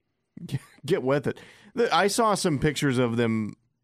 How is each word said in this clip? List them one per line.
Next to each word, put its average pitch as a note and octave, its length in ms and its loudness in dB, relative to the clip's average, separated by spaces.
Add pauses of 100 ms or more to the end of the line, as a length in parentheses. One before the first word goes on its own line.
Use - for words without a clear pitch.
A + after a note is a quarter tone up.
<laughs> - 360 -20
G-, C3+ 140 -6 (260)
get D3+ 160 -2
with C3+ 260 0
it. A2 120 -4 (360)
The, A3+ 200 0
I F3+ 120 4
saw G#3 280 2
some D#3+ 240 0
pictures C#3+ 380 0
of A#2+ 180 2
them A2 400 0 (280)